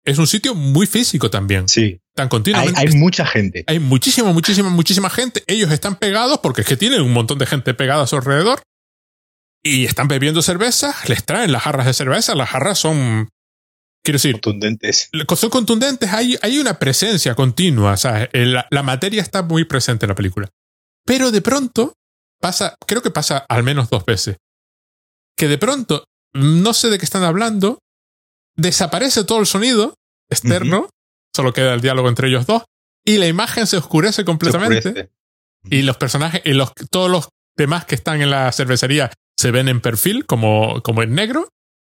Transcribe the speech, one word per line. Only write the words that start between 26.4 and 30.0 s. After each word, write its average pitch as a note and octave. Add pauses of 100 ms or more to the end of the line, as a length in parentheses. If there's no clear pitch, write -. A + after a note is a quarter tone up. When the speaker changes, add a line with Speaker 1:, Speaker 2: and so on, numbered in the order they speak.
Speaker 1:
sé A#3
de G#3
qué F3
están F#3+
hablando, G3+ (800)
desaparece F#3+
todo A3
el G3+
sonido A3+ (340)